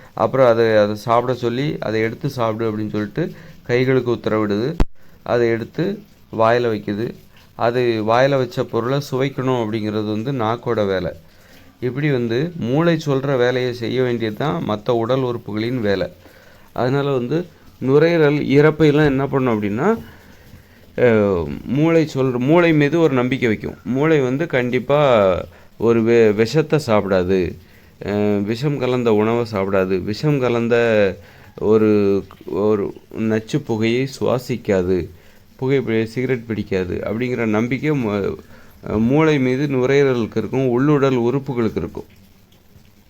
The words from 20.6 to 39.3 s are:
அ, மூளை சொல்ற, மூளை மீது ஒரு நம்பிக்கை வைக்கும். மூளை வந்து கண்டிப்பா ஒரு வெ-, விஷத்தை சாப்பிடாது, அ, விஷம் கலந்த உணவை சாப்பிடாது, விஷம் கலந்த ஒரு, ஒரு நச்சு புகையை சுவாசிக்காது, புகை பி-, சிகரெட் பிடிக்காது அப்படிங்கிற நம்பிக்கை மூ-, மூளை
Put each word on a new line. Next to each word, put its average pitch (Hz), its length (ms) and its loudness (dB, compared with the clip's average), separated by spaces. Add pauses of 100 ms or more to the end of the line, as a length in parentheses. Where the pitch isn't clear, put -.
அ, 123 80 4 (580)
மூளை 156 480 2
சொல்ற, 131 240 0
மூளை 160 360 4
மீது 147 260 2
ஒரு 156 140 4
நம்பிக்கை 127 340 0
வைக்கும். 104 360 -2
மூளை 143 360 2
வந்து 135 280 -2
கண்டிப்பா 123 520 0 (760)
ஒரு 117 260 2
வெ-, 113 300 6
விஷத்தை 147 520 0
சாப்பிடாது, 95 540 2 (680)
அ, 98 80 -4 (300)
விஷம் 120 340 -2
கலந்த 123 360 0
உணவை 113 380 2
சாப்பிடாது, 95 520 0
விஷம் 139 360 0
கலந்த 117 360 0 (840)
ஒரு, 104 640 2 (220)
ஒரு 101 500 -2 (160)
நச்சு 110 480 -2
புகையை 117 480 -2 (120)
சுவாசிக்காது, 104 880 -2 (460)
புகை 131 240 -2
பி-, 113 240 0
சிகரெட் 123 440 -4
பிடிக்காது 92 560 -4
அப்படிங்கிற 117 420 -4
நம்பிக்கை 120 460 -2
மூ-, 104 460 -2 (640)
மூளை 147 400 2